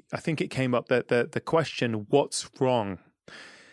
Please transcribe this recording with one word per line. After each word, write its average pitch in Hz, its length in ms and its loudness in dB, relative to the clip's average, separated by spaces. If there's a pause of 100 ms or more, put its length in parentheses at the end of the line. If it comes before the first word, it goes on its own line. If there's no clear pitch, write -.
(120)
I - 80 -6
think 160 200 -4
it 185 80 -2
came 127 260 0
up 120 140 0
that 123 200 2
the, 120 220 2
the - 100 -4
question, 117 720 -2
"What's - 380 2 (120)
wrong?" 117 380 0 (760)